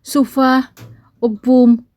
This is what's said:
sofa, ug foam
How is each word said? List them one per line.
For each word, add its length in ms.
sofa, 720
ug 240
foam 400